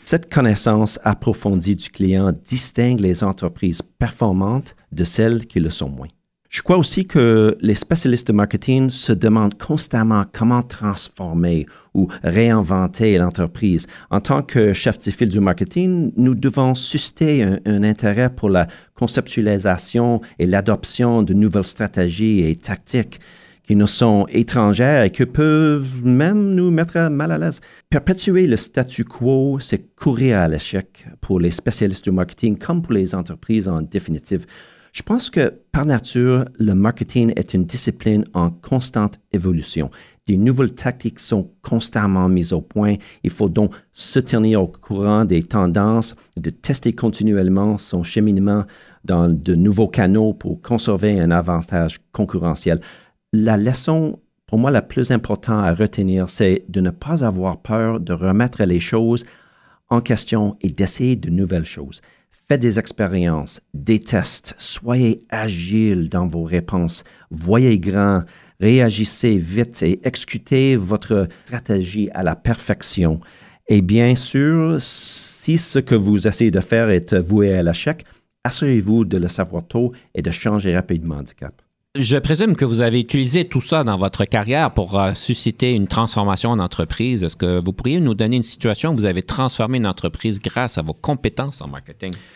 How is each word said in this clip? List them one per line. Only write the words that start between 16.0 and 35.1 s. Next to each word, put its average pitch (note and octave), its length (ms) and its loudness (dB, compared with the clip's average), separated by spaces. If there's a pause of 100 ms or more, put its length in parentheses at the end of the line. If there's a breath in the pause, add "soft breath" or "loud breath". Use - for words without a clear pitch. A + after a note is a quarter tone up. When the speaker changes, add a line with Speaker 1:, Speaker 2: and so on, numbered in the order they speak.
Speaker 1:
nous B2+ 180 4
devons C3 400 0
susciter D3 720 0
un, F#2+ 220 0
un G#2 180 2
intérêt G#2+ 500 0
pour G#2+ 160 0
la F2 160 4 (300 loud breath)
conceptualisation A2+ 1300 0 (180 loud breath)
et F2 60 2
l'adoption G#2+ 760 2
de F#2 120 2
nouvelles G2+ 280 4
stratégies G2 800 0
et E2 160 2
tactiques - 640 -6 (420 loud breath)
qui - 140 2
nous G#2 100 6
sont G#2 420 2
étrangères A#2 760 2
et F#2+ 60 2
qui B2 160 0
peuvent D3 800 0
même F#3 520 2
nous F3+ 160 2
mettre E3 260 0 (120)
mal D3+ 200 -2
à D#3+ 80 -2
l'aise. E3 220 -4 (300 loud breath)
Perpétuer F#3 580 2
le F3+ 80 2
statu B2+ 480 -4
quo, C3+ 560 0
c'est - 340 -6
courir B2 460 2
à E2+ 80 2
l'échec - 580 -6 (140)
pour F#2 180 -2
les E2+ 140 2
spécialistes G2 500 -4
du - 80 -4
marketing F#2 480 -2
comme E3+ 240 -2
pour D3 120 -4
les F#2+ 200 0
entreprises F#2 540 -4
en E2 140 -2
définitive. E2 640 -6 (460 loud breath)
Je - 120 -14
pense A#3+ 260 -2